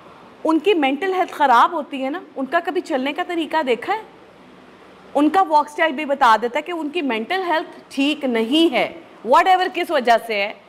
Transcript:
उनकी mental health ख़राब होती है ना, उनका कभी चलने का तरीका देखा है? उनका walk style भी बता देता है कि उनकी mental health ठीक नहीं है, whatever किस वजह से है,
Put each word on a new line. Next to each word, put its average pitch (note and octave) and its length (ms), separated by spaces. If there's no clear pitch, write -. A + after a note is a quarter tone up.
उनकी D#4+ 300
mental C#4+ 380
health F#4 180
ख़राब C4+ 440
होती C#4+ 260
है C4 100
ना, F#4 140
उनका C4+ 240
कभी E4+ 200
चलने C#4 320
का F4+ 100
तरीका E4+ 400
देखा B3+ 300
है? G#4+ 120
उनका D4+ 260
walk D4+ 260
style D#4+ 240
भी D4 120
बता C4+ 320
देता A#3+ 220
है D4+ 40
कि F4 100
उनकी D4 300
mental B3+ 400
health E4+ 260
ठीक D4 340
नहीं B3+ 460
है, G3 320
whatever F4+ 460
किस E4+ 180
वजह A#3+ 280
से A3+ 160
है, G3+ 340